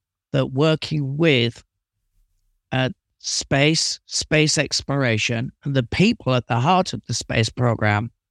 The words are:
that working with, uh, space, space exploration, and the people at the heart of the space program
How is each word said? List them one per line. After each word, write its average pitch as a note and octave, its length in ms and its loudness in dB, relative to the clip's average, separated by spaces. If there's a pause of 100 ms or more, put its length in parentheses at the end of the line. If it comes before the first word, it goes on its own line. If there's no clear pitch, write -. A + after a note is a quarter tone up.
(340)
that C3+ 140 2
working C#3+ 720 -2
with, C3 460 2 (1080)
uh, B2+ 180 0 (300)
space, - 840 0
space - 520 0
exploration, B2+ 920 -2 (120)
and C#3 120 -4
the B2+ 80 2
people F3+ 500 0
at B2 140 0
the A#2 120 0
heart F3+ 340 2
of A2+ 120 -10
the - 80 -8
space A2+ 360 -2
program A2 640 0 (200)